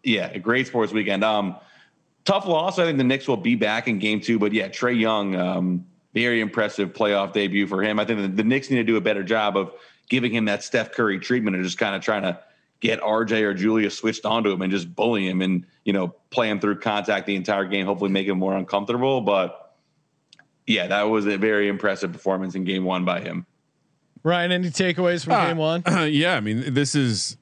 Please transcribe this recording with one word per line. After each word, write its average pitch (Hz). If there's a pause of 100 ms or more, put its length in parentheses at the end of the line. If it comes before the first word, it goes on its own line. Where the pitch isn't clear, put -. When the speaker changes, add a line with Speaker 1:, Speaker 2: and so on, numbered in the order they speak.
Speaker 1:
Yeah, 107
a 101
great 117
sports 110
weekend. 101
Um, 104 (720)
tough 196
loss. 180
I 175
think 156
the 131
Knicks 131
will 123
be 113
back 110
in 107
game 107
two, 117
but 104
yeah, 98
Trae 123
Young, 104
um, 90 (260)
very 117
impressive 101
playoff 101
debut 101
for 95
him. 107
I 104
think 107
the, 98
the 101
Knicks 131
need 135
to 117
do 113
a 104
better 101
job 104
of 95 (380)
giving 123
him 113
that 101
Steph -
Curry 104
treatment 107
and 92
just 90
kinda 98
trying 107
to 90 (420)
get 113
R 110
J 110
or 101
Julius 104
switched 113
onto 107
him 92
and 95
just 87
bully 104
him 92
and, 92 (180)
you 101
know, 92 (160)
play 117
him 104
through 104
contact 104
the 101
entire 98
game, 98
hopefully 98
make 95
him 95
more 95
uncomfortable. 120
But 98 (920)
yeah, 92
that 101
was 107
a 101
very 104
impressive 98
performance 95
in 92
game 92
one 92
by 90
him. 87 (800)
Speaker 2:
Ryan, 175
any 180
takeaways 175
from 180
Speaker 3:
Uh, 185
Speaker 2:
game 165
one? 165
Speaker 3:
<clears throat> 165
yeah, 156
I 120
mean, 113
this 139
is 120